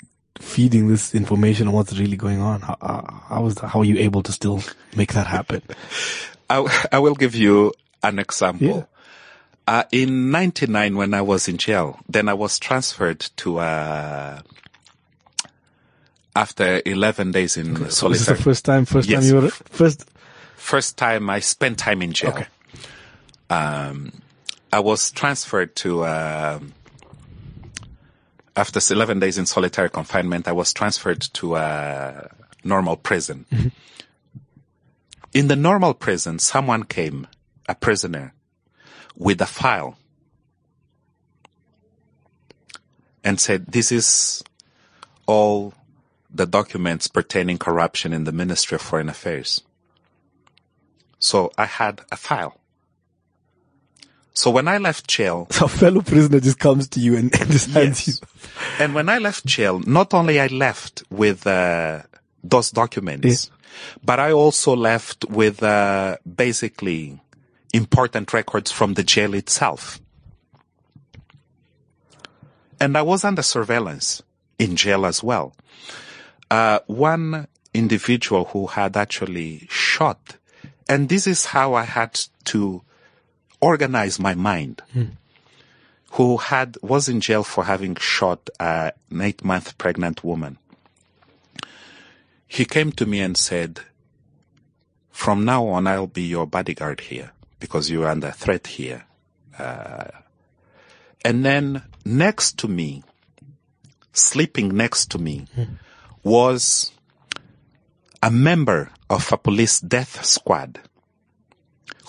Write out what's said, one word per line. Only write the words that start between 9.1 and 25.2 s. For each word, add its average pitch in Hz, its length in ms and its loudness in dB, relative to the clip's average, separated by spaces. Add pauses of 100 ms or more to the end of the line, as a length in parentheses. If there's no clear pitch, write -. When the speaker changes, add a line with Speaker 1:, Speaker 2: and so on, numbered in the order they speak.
Speaker 2:
Uh, 117 260 2
in 131 380 0
ninety-nine, 120 680 0
when 98 160 0
I 101 80 2
was 98 260 0
in 85 100 -4
jail, 87 400 -2 (120)
then 104 180 2
I 101 60 2
was 101 260 -2
transferred 101 600 -2 (160)
to, 85 220 -4
uh, 76 840 -6 (1900)
after 92 500 2
eleven 98 460 0
days 92 240 0
in 80 220 -4
Speaker 1:
Okay, 80 120 -4
so - 200 0
this 113 120 2
is 117 60 0
the 135 80 4
Speaker 2:
solitary. - 80 -4
Speaker 1:
first 135 220 2
time, 135 200 4
first 131 220 2
Speaker 2:
Yes. 135 160 4
Speaker 1:
time 131 120 6
you 131 60 6
were, 156 80 4
first? - 560 0 (520)
Speaker 2:
First - 400 -2
time 110 320 0
I 101 100 0
spent - 400 -2
time 101 220 0
in 85 100 -4
jail. - 200 -2
Speaker 1:
Okay. - 140 -8 (1040)
Speaker 2:
Um, 73 600 -4 (640)
I 104 80 4
was 107 300 0
transferred 113 680 -2